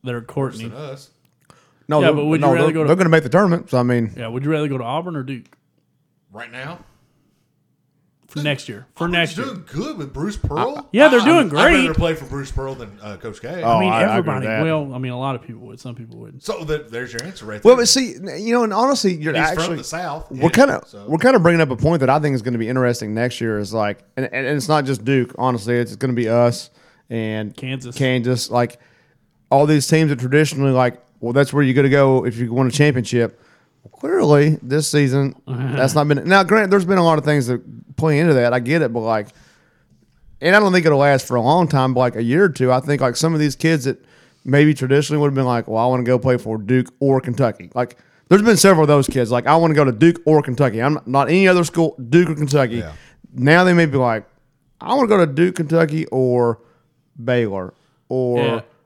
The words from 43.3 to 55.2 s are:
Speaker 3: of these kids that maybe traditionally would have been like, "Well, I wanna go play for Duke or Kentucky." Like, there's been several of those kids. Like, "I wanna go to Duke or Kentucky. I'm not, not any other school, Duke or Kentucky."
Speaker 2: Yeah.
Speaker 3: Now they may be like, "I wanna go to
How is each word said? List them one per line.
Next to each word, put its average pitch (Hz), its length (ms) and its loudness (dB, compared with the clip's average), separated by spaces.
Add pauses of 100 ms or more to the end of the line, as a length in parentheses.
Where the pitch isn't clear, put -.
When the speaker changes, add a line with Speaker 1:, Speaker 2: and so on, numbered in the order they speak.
Speaker 3:
of 156 60 0
these 147 140 -2
kids 160 300 0
that 131 200 -6 (400)
maybe 143 300 4
traditionally 139 460 0
would 147 80 2
have 139 60 -2
been 135 120 0
like, 120 220 -2
"Well, 110 140 -2
I 120 40 0
wanna 127 160 0
go 123 160 0
play 127 200 0
for 110 200 -6
Duke 123 300 0 (100)
or 135 220 2
Kentucky." 117 540 -4
Like, 123 220 -6 (320)
there's 202 140 6
been 220 140 6
several 180 260 6
of 147 60 4
those 147 180 4
kids. 123 240 -2
Like, 120 160 0
"I 143 100 4
wanna 165 180 2
go 147 100 4
to 127 80 2
Duke 165 320 4
or 156 180 4
Kentucky. 117 400 -2
I'm 143 120 0
not, - 120 -10
not 135 220 0
any 185 180 4
other 180 180 4
school, 165 300 -2 (160)
Duke 165 200 4
or 156 40 -4
Kentucky." 139 440 0
Speaker 2:
Yeah. 82 140 -10 (420)
Speaker 3:
Now 151 300 4
they 180 100 4
may 170 120 4
be 139 120 -4
like, 117 260 -2 (560)
"I - 140 -4
wanna 262 140 0
go 208 100 4
to 170 120 4